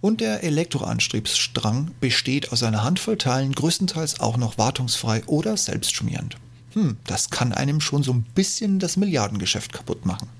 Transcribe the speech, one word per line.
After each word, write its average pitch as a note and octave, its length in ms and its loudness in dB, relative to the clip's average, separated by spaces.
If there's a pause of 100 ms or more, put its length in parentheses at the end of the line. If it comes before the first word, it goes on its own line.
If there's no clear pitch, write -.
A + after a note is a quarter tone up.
Und A3 220 2
der G#3+ 220 -2
Elektroantriebsstrang C3+ 1500 0 (100)
besteht C3 520 0
aus A2+ 100 0
einer A2 220 2
Handvoll F#3 340 0
Teilen, C3+ 340 0
größtenteils D#3+ 680 0
auch A#2 180 2
noch A#2+ 180 0
wartungsfrei A2+ 720 0
oder G3 320 0
selbstschmierend. - 800 -2 (340)
Hm, D#3 240 2 (100)
das - 220 -2
kann B2 240 0
einem C#3+ 300 0
schon D3 200 0
so B2+ 120 2
ein A#2+ 80 2 (120)
bisschen G3 440 2
das F#3+ 180 0
Milliardengeschäft G#2 800 0
kaputt - 320 -4
machen. - 340 -4